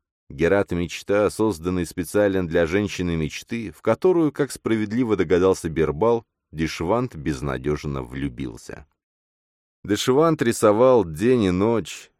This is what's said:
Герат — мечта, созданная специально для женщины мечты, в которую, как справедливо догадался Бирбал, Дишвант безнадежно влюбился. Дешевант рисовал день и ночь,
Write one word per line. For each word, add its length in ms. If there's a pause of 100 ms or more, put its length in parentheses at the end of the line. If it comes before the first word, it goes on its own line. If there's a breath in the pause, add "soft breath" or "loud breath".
(300)
Герат — 420
мечта, 580
созданная 560
специально 600
для 200
женщины 500
мечты, 560
в 100
которую, 520
как 180
справедливо 640
догадался 540
Бирбал, 560 (260)
Дишвант 640
безнадежно 880
влюбился. 800 (1000)
Дешевант 580
рисовал 640
день 380
и 80
ночь, 680